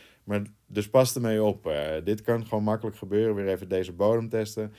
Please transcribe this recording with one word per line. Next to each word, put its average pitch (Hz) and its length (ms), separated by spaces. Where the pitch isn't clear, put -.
Maar 104 180
dus 107 240
pas 131 260
ermee 110 280
op. 101 240
Eh, 76 360
dit 104 180
kan 117 240
gewoon 107 180
makkelijk 107 340
gebeuren. 104 380
Weer 98 120
even 95 220
deze 92 240
bodem 110 360
testen. 107 500